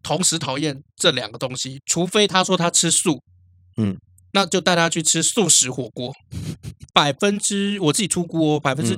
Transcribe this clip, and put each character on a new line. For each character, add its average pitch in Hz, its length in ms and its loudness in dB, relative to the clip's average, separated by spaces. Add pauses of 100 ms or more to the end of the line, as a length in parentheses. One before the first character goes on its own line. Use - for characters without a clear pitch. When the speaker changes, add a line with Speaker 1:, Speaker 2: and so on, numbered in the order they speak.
Speaker 1:
同 165 220 -2
时 165 160 0
讨 135 180 -6
厌 147 180 -4 (200)
这 175 160 2
两 120 200 -4
个 113 60 -16
东 127 180 -6
西， 131 300 -8
除 170 200 0
非 208 220 2
她 185 160 2
说 185 140 2
她 170 120 0
吃 170 220 2
素。 156 300 0 (560)
Speaker 2:
嗯。 101 200 0 (340)
Speaker 1:
那 196 140 2
就 180 160 0
带 180 140 2
她 165 120 4
去 165 140 -4
吃 160 220 0
素 175 260 2
食 127 220 4
火 123 180 -6
锅。 123 240 -8 (800)
百 147 180 4
分 202 280 0
之， 202 420 -2
我 151 100 4
自 180 100 0
己 190 60 0
出 180 160 -2
估 160 300 0
哦， 147 60 0
百 135 160 -2
分 127 100 -2
之 113 120 0